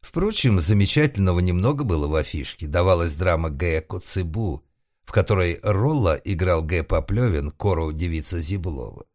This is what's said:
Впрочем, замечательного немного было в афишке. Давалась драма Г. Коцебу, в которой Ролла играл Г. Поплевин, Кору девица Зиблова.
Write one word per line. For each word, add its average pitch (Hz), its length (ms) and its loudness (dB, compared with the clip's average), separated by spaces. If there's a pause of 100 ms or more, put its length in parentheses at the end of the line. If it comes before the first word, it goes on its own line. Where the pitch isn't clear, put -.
Впрочем, 165 560 2
замечательного 98 800 2
немного 95 460 2
было 78 220 0
в 76 80 -2
афишке. 76 520 -4
Давалась 85 480 2
драма 82 340 0
Г. 78 320 -2
Коцебу, 87 800 -4 (420)
в - 80 -14
которой 92 500 2
Ролла 107 640 2
играл 90 360 2
Г. 80 220 -2
Поплевин, 82 680 -2
Кору 80 420 -2
девица 80 480 -4
Зиблова. 76 720 -6